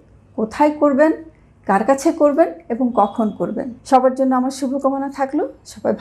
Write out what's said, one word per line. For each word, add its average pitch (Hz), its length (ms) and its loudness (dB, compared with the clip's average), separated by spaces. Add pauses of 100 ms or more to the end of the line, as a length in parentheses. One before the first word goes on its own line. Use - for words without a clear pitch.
(380)
কোথায় 294 340 0 (100)
করবেন, 294 300 4 (540)
কার 196 220 2
কাছে 269 200 2 (120)
করবেন 294 280 4 (200)
এবং 240 180 -2 (140)
কখন 214 260 0 (120)
করবেন। 208 300 -6 (220)
সবার 262 240 6
জন্য 262 260 0
আমার 254 180 -2
শুভকামনা 277 500 -4 (100)
থাকলো। 277 240 -2 (300)
সবাই 226 280 -4